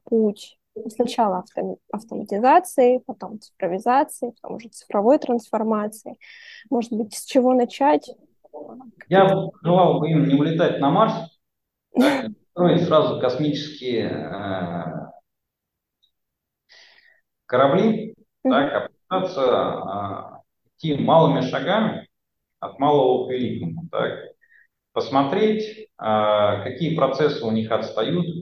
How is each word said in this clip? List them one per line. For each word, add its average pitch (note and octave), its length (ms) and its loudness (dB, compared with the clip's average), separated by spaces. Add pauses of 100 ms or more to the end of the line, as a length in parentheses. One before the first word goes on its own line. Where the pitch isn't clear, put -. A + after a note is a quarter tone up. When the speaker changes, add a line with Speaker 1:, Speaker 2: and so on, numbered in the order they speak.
Speaker 1:
путь A3 540 -2 (320)
сначала A3 500 0
авто-, - 380 -8 (140)
автоматизации, B3 1120 2
потом G#3+ 340 -14
цифровизации, A#3+ 1000 -4
потом - 160 -12
уже A3 120 -18
цифровой A3+ 500 2
трансформации. A3 1000 -4 (540)
Может A#3+ 220 -2
быть, G#3+ 200 -6
с - 120 -12
чего B3+ 280 2
начать? C4+ 560 2 (1000)
Speaker 2:
Я F#3+ 160 6
бы - 260 2 (100)
желал F3 380 4
бы D#3 100 -2
им D#3 180 4
не C3+ 60 4
улетать D#3 460 2
на C#3 100 2
Марс, G#3 240 4 (840)
да, A#3+ 280 2
Speaker 1:
<laughs> - 40 -8
Speaker 2:
не G#3+ 80 -12 (160)
строить F3 320 2
сразу D#3 380 2
космические, B2+ 880 -4
э, F2 1000 -8 (2250)
корабли, F#3 680 0 (280)
Speaker 1:
Мгм. C4 100 2
Speaker 2:
так, C#3 200 2
а - 160 -4
пытаться, F#3 540 -6 (300)
а, G2 680 -10 (340)
идти D#3 200 -4
малыми C3 460 4
шагами F3 640 -4 (520)
от - 200 -12
малого C3+ 480 2
к B2+ 40 -8
великому, A#2 600 -6
так. - 280 -4 (760)
Посмотреть, F#3 1040 0
а, G#2 680 2
какие D3 320 -4
процессы C3+ 500 0
у A2 60 -2
них A2 200 -2
отстают, A2 540 -2 (160)